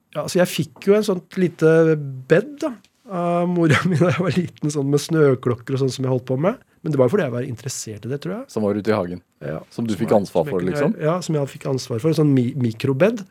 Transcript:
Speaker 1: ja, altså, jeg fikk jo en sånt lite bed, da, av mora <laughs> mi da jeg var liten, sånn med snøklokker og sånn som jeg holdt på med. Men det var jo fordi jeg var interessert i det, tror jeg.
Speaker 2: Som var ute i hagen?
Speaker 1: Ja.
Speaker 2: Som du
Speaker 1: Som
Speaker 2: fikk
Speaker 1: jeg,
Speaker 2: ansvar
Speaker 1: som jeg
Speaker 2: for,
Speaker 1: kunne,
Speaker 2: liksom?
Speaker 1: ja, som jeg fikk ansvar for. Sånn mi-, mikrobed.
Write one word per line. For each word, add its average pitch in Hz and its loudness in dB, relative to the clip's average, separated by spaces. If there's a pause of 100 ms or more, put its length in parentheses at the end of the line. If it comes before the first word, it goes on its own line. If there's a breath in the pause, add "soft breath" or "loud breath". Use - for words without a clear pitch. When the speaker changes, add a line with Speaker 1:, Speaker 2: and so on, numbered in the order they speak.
(140)
Speaker 1:
ja, 151 -4
altså, 175 0
jeg 175 2
fikk - -4
jo 196 6
en 214 0
sånt 185 -4
lite 160 4
bed, 151 0
da, 302 -2 (380)
av 175 0
mora 165 4
<laughs> 170 -2
mi 185 0
da 170 4
jeg 156 0
var 165 0
liten, 156 -2
sånn 143 -2
med 143 4
snøklokker 131 0
og 131 -2
sånn 127 0
som 131 -6
jeg 127 0
holdt 127 -2
på 131 -2
med. 202 0 (220 soft breath)
Men 160 -4
det - -2
var 127 6
jo - 2
fordi 196 2
jeg 120 -6
var 123 -6
interessert 113 -10
i 117 -8
det, 143 -6
tror 185 -8
jeg. 262 -12
Speaker 2:
Som 107 -4
var 101 0
ute 98 -2
i 107 2
hagen? 87 -4 (240)
Speaker 1:
Ja. 73 -8 (100)
Speaker 2:
Som - -6
du 110 -2
Speaker 1:
Som 95 -4
Speaker 2:
fikk 113 -2
Speaker 1:
jeg, - 8
Speaker 2:
ansvar 87 0
Speaker 1:
som - -4
jeg 98 -4
Speaker 2:
for, 90 -2
Speaker 1:
kunne, 92 -2
Speaker 2:
liksom? 170 0 (100)
Speaker 1:
ja, 160 0
som 160 -2
jeg 139 -2
fikk - -16
ansvar 127 -4
for. 156 2
Sånn 151 4
mi-, 127 2
mikrobed. 135 0 (100)